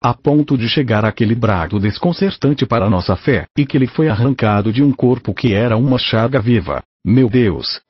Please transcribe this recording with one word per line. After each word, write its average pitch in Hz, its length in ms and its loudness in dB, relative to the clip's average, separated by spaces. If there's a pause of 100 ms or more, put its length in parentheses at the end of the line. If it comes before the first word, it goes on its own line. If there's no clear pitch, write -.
a 120 140 -2
ponto 147 420 0
de 117 120 -2
chegar 113 360 0
aquele 110 300 0
brado 104 460 -2
desconcertante 147 840 -2
para 113 240 0
nossa 92 280 0
fé, 117 300 -2 (100)
e 143 100 0
que 143 100 -4
lhe 131 120 2
foi 160 200 0
arrancado 110 640 0
de 120 80 0
um 143 120 4
corpo 120 420 0
que 120 180 0
era 110 240 0
uma 131 220 2
chaga 120 420 0
viva. 107 440 0 (200)
"Meu 123 240 4
Deus, 107 600 0